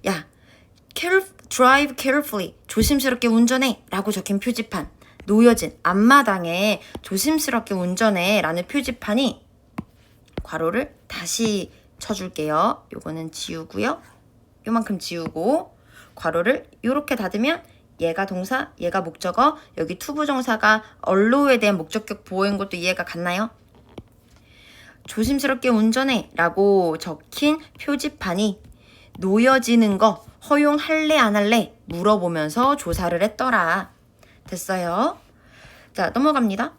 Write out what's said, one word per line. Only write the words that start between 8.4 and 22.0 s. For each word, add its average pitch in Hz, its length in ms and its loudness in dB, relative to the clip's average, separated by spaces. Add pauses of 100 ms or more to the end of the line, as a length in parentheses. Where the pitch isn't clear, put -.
라는 165 260 -2
표지판이, 254 760 -2 (1000)
괄호를 175 520 -4 (120)
다시 208 640 -4 (280)
쳐줄게요. 180 920 -4
요거는 160 380 -12
지우고요. 196 680 -6 (680)
요만큼 220 320 -2
지우고 170 760 -4 (400)
괄호를 175 500 -2 (180)
요렇게 269 320 -2
닫으면 226 480 -4 (360)
얘가 165 260 -2
동사, 190 540 -6
얘가 175 220 -2
목적어, 185 560 -2 (200)
여기 - 220 -6
투부정사가 254 840 0 (240)
allow에 240 520 4
대한 208 180 2
목적격 202 460 -8